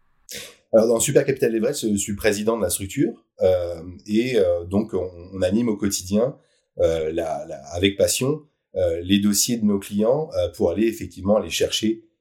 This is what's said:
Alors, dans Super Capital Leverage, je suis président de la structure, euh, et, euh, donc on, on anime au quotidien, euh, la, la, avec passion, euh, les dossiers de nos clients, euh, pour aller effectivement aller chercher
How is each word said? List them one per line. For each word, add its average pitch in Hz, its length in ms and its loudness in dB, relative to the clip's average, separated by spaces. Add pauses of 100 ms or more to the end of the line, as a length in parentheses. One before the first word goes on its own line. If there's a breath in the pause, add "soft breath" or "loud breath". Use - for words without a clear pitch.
(720 loud breath)
Alors, 113 160 6
dans 123 120 2
Super 139 240 2
Capital 120 280 0
Leverage, 113 300 -2
je 104 140 0
suis 101 200 -4
président 107 400 0
de 107 60 -2
la 90 80 -2
structure, 131 540 -4 (180)
euh, 87 400 2 (240)
et, 117 320 2
euh, 87 260 2
donc 98 280 -2
on, 90 160 -2 (240)
on 95 100 -4
anime 107 260 2
au 107 80 0
quotidien, 101 600 -2 (420 soft breath)
euh, 80 340 0
la, 80 340 -4
la, 71 260 -14
avec 98 240 2
passion, 131 460 2 (320)
euh, 87 280 0
les 95 180 4
dossiers 104 380 2
de 110 60 -4
nos 101 140 2
clients, 110 560 0
euh, 90 220 0
pour 92 140 2
aller 107 160 2
effectivement 98 500 -2
aller 87 140 -2
chercher - 540 -2 (160)